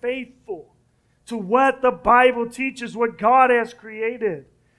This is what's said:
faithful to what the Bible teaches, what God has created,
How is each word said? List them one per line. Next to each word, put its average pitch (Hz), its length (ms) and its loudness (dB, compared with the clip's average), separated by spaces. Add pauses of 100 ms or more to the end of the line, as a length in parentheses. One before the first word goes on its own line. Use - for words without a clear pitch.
faithful 240 760 -12 (520)
to 233 100 -10
what 254 460 0
the 254 80 4
Bible 247 580 2
teaches, 240 480 -10
what 226 220 -4
God 247 320 4
has 233 240 0
created, 220 720 -6 (320)